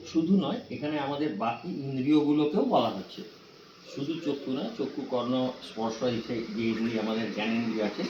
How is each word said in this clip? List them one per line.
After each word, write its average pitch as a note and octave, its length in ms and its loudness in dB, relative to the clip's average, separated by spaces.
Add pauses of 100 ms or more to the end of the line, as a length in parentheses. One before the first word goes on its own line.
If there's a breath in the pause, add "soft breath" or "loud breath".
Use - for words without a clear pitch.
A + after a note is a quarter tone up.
(120)
শুধু E3+ 240 6
নয়, E3 220 0 (100)
এখানে D3 300 -2
আমাদের C#3 360 -2
বাকি A#2 340 -2
ইন্দ্রিয়গুলোকেও D3 960 4
বলা B2+ 240 4
হচ্ছে। - 320 -8 (760)
শুধু D3 200 -4
চক্ষু C3+ 360 -2
নয়, D#3 260 -2
চক্ষু, - 320 -4
কর্ণ, B2+ 380 2 (160)
স্পর্শ, A2+ 400 -4
এই A#2 240 2
যে A2+ 400 -2
ইন্দ্রিয়, A2+ 360 2
আমাদের A2 300 0
জ্ঞানেন্দ্রিয় A2 520 0
আছে, G2+ 240 -2